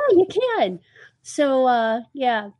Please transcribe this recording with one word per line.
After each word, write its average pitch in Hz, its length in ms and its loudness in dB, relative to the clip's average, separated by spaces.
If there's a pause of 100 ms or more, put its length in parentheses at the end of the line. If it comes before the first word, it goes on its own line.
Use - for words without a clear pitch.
(120)
you 370 140 6 (320)
can. 185 220 -2 (420)
So, 269 440 0
uh, 233 380 0 (100)
yeah. 233 460 -2